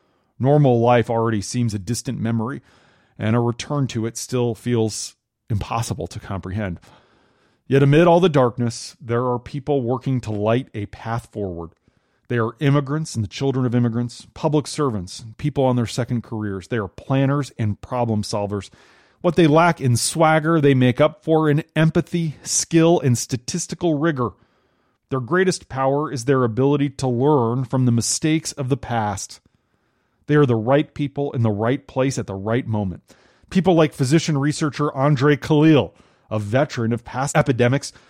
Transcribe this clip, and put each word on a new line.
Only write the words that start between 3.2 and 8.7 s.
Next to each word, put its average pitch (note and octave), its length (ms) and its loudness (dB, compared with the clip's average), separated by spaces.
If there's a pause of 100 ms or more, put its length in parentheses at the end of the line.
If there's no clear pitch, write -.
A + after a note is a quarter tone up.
a B2 40 2
return A#2+ 480 -2
to A2+ 180 -4
it A2+ 100 -8
still A#2+ 380 -4
feels A2 600 -2 (340)
impossible A#2 580 -4
to - 120 -14
comprehend. F#2+ 600 -6 (880)
Yet C3+ 160 4
amid D3 220 6
all F3 140 6
the F3+ 80 4
darkness, B2 720 -2